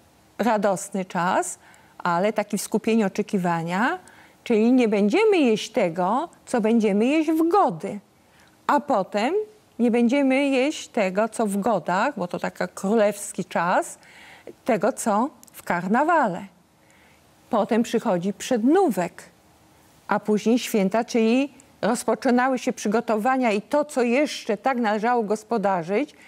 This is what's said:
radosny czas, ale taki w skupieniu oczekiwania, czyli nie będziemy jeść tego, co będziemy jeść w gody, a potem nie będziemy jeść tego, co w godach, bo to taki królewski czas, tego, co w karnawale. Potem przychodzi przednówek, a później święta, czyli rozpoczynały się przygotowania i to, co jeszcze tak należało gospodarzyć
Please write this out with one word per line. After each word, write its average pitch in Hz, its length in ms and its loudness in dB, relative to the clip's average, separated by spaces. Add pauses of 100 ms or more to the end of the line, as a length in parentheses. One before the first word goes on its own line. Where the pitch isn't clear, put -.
(380)
radosny 202 640 -2
czas, 190 540 -2 (400)
ale 180 340 0
taki 208 260 -4
w - 40 -6
skupieniu 220 440 0
oczekiwania, 185 920 -2 (460)
czyli 226 280 2
nie 254 160 4
będziemy 240 500 2
jeść 233 320 2
tego, 196 580 -2 (180)
co 247 140 -2
będziemy 214 460 2
jeść 311 240 0
w 330 180 2
gody, 208 520 0 (680)
a 285 140 2
potem 220 540 -2 (440)
nie 233 120 2
będziemy 262 580 2
jeść 269 400 -2
tego, 202 400 0
co 226 180 -2
w 196 100 -2
godach, 202 600 0
bo 180 120 -6
to 175 100 -8
taki - 260 -6 (100)
królewski 202 720 -2
czas, 196 540 -2 (640)
tego, 220 280 0
co 226 380 0 (220)
w - 100 -20
karnawale. 208 840 0 (1040)
Potem 226 320 0
przychodzi 208 500 -2
przednówek, 247 920 0 (840)
a 202 120 2
później 214 380 0
święta, 220 460 0
czyli 240 480 0 (300)
rozpoczynały 247 760 0
się 247 140 -4
przygotowania 233 800 0
i 202 100 -2
to, 294 220 0
co 269 180 -4
jeszcze 240 540 0
tak 262 220 -2
należało 226 440 0
gospodarzyć 202 920 -2 (140)